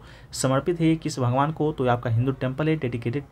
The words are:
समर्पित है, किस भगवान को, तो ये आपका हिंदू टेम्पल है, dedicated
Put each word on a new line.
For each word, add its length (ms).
समर्पित 480
है, 140
किस 240
भगवान 320
को, 200
तो 140
ये 60
आपका 180
हिंदू 240
टेम्पल 360
है, 100
dedicated 520